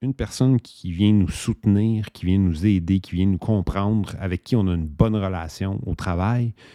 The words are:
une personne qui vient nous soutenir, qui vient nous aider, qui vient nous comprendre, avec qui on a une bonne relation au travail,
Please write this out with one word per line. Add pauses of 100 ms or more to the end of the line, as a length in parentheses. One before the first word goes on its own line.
une
personne
qui
vient
nous
soutenir,
qui
vient
nous
aider,
qui
vient
nous
comprendre,
avec
qui
on
a
une
bonne
relation
au
travail, (200)